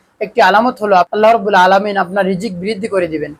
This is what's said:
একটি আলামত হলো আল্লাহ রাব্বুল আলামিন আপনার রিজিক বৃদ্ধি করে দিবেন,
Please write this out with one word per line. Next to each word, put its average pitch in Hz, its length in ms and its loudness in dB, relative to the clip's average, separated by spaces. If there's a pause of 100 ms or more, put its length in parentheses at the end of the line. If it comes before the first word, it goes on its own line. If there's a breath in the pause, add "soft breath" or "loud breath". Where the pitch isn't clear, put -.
(200)
একটি 214 200 -2
আলামত 208 420 2
হলো 202 140 2
আল্লাহ 214 360 2
রাব্বুল 208 220 0
আলামিন 196 420 2
আপনার 190 300 -2
রিজিক 185 340 -6
বৃদ্ধি 208 280 -8
করে 185 200 -2
দিবেন, 147 320 -8